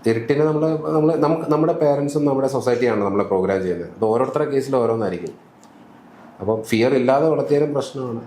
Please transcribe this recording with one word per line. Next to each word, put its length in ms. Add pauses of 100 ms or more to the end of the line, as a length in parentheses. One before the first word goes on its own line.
ഇരുട്ടിനെ 380
നമ്മള്, 500
നമ്മള്, 220
നമുക്ക്, 320
നമ്മുടെ 240
പേരൻസും 520
നമ്മുടെ 240
സൊസൈറ്റിയാണ് 560
നമ്മളെ 200
പ്രോഗ്രാം 380
ചെയ്യുന്നത്. 260
അത് 160
ഓരോരുത്തരുടെ 460
കേസിൽ 260
ഓരോന്നായിരിക്കും. 540 (1080)
അപ്പൊ 220
ഫിയർ 320
ഇല്ലാതെ 340
വളർത്തിയാലും 460
പ്രശ്നമാണ്. 520